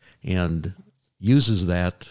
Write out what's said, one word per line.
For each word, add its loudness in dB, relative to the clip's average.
and -2
uses 2
that -2